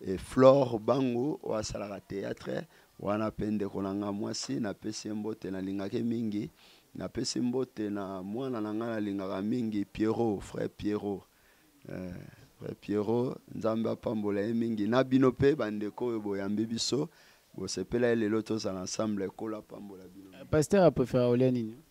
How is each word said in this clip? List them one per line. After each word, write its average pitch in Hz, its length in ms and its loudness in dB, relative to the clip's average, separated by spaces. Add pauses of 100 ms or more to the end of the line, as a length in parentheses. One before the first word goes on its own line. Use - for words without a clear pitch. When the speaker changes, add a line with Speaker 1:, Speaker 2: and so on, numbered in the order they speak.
Speaker 1:
et 92 160 -2
Flore 127 600 8
Bangu, 123 640 0
oyo 110 120 -2
asalaka 104 440 -6
théâtre, 120 680 -6 (340)
wana 107 320 -2
pe 107 200 -4
ndeko 101 300 -2
na 98 140 -2
nga 101 160 -4
mwasi, 113 480 -6
napesi 107 480 -6
ye 107 60 -6
mbote 107 380 -6
nalingaki 98 520 -4
mingi, 113 480 -2 (440)
napesi - 440 -6
mbote 123 500 -2
na 98 320 -6
mwana 117 400 -6
na 107 120 -6
nga 113 140 -4
nalingaka 98 540 -4
mingi, 107 440 -2
Pierrot, 107 560 0
frère 107 280 -6
Pierrot. 104 540 -4 (680)
Euh, 92 220 -8 (520)
frère - 120 -8
Pierrot, 110 600 0 (200)
Nzambe 110 320 0
apambola 107 540 -2
ye 113 120 0
mingi. 113 340 0
Na 127 160 4
bino 131 280 6
pe 139 240 4
bandeko 107 500 -2
oyo 117 140 -2
boyambi 104 460 0
biso, 120 440 0 (460)
bosepela 95 520 0
ye 120 80 4
lelo 110 260 2
tozala 104 400 -4
ensemble, 98 540 -2
Kolo 110 220 -8
apambola 104 500 -16
bino. 95 280 -20
Speaker 2:
Euh, 135 100 -16
pasteur 156 380 4
a 156 80 10
préféré 123 340 2
olia 123 260 6
nini ? 117 240 -2 (160)